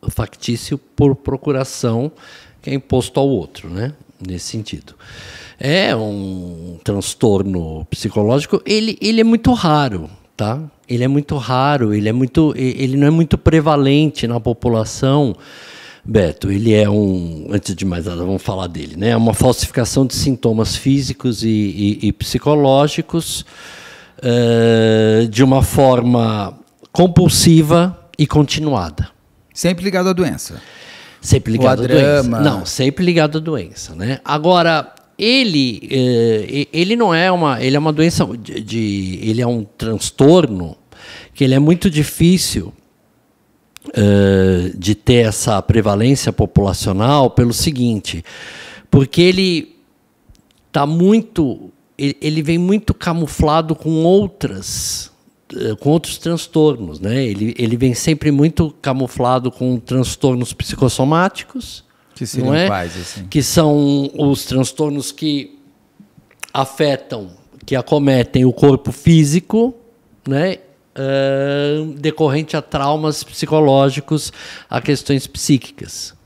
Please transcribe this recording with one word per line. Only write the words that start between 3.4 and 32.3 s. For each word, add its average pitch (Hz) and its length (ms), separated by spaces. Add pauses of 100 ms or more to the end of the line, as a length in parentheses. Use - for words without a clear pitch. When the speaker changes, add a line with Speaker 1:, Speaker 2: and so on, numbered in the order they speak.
Speaker 1:
né? 110 240 (260)
Nesse 92 280
sentido. - 480 (640)
É 170 360
um 92 880
transtorno 95 1000
psicológico, 113 800
ele, 214 340
ele 226 220
é - 20
muito 233 300
raro, 139 560 (260)
tá? 117 280 (260)
Ele 123 140
é 127 40
muito 143 300
raro, 127 560
ele 104 160
é - 20
muito, 131 460
e-, 131 240
ele 135 160
não 143 100
é 151 40
muito 165 260
prevalente 147 920
na 117 120
população. 120 960 (680)
Beto, 98 480
ele 107 220
é 107 160
um, 92 640
antes 98 240
de 98 100
mais 87 200
nada, 87 200
vamos 95 160
falar 95 260
dele, 80 300
né? 104 120
É 117 80
uma 113 180
falsificação 127 680
de 120 100
sintomas 113 600
físicos 131 680
e, 113 40 (540)
e, 110 60
e 98 40
psicológicos, 147 1300 (760)
eh, 117 1080
de 110 140
uma 131 180
forma 120 960 (340)
compulsiva 170 1300
e 156 80
continuada. 139 840 (440)
Speaker 2:
Sempre 175 320
ligado 185 240
à 190 40
doença? 170 460 (600)
Speaker 1:
Sempre 127 320
Speaker 2:
Ou 113 60
Speaker 1:
ligado 127 240
Speaker 2:
a - 20
Speaker 1:
à 120 40
doença. 139 420
Speaker 2:
drama? 113 100